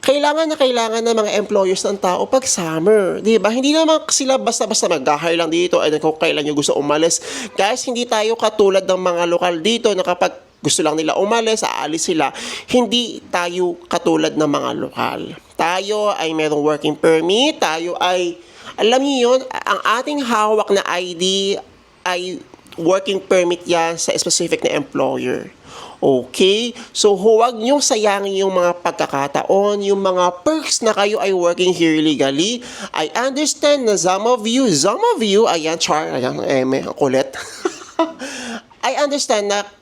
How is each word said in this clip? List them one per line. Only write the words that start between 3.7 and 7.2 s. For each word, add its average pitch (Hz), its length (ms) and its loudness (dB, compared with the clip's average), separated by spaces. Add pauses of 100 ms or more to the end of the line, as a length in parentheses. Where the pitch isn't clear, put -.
naman 320 320 2
sila 262 320 0
basta-basta 220 480 -2
mag-hire 156 480 0
lang 165 160 -2
dito 175 320 2
and 151 160 2
kung 156 160 0
kailan 151 240 0
nyo 147 160 -2
gusto 143 160 0
umalis. 147 480 2 (320)